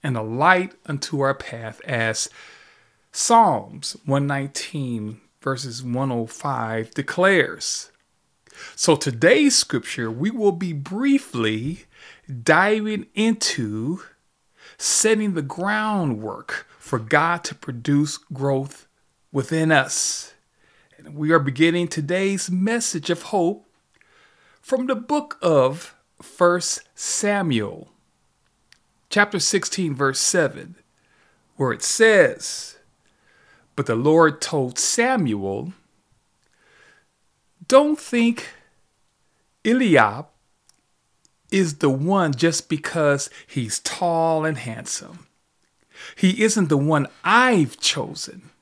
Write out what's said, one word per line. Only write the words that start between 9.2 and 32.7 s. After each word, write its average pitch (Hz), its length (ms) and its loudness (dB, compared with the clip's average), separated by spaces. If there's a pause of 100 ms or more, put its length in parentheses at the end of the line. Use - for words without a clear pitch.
scripture, - 560 -4
we 135 180 -2
will 214 220 0
be 175 200 -4
briefly 147 1120 -2 (580)
diving 214 720 2
into 160 880 -2 (720)
setting 214 560 0
the 160 80 -2
groundwork 175 1300 -4 (100)
for - 220 -6
God 156 440 0
to - 120 -8
produce 143 640 0
growth 139 680 -4 (440)
within 160 420 0
us. - 600 0 (640)
And 151 180 -20
we 151 160 0
are 165 80 6
beginning 160 500 2
today's 185 600 -2
message 185 600 -2
of 170 140 -2
hope 196 420 0 (960)
from 254 260 -2
the 262 80 2
book 294 460 -4
of 147 540 2 (260)
First - 640 0 (120)
Samuel, 170 920 -2 (1200)
chapter 208 280 0
sixteen, 180 560 -2
verse 135 260 -2
seven, - 560 -2 (840)
where 127 160 0
it - 100 -8
says, - 960 4 (960)